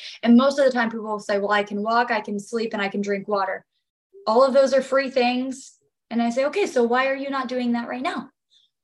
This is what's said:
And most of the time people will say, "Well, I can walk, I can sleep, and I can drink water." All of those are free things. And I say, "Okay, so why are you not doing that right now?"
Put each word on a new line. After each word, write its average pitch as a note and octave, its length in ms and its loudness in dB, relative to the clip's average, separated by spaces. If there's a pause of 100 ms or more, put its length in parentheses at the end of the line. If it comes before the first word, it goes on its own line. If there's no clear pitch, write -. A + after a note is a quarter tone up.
(240)
And A#3 120 8
most C#4 220 4
of C#4 80 4
the B3+ 60 4
time A#3+ 180 0
people A3 160 -8
will G#3+ 140 -6
say, G#3 180 -2
"Well, G3+ 140 0
I G#3 120 2
can G3+ 200 -6
walk, A#3 280 0
I G#3+ 100 0
can G#3 180 -6
sleep, A3 340 -6
and G#3 80 -4
I G3 80 -2
can G3+ 120 -4
drink G3+ 260 -4
water." G3 380 -4 (600)
All A#3 180 4
of C4+ 100 2
those C4+ 200 4
are C4 80 4
free C4 300 -2
things. B3+ 680 -2 (320)
And A#3 140 -2
I A#3 80 0
say, B3+ 140 0
"Okay, E4 200 0
so - 180 0
why B3+ 240 2
are C4+ 80 -2
you C4+ 140 -8
not C4+ 180 -4
doing B3 260 -2
that A#3 140 -4
right B3 140 -8
now?" E4+ 300 -6 (520)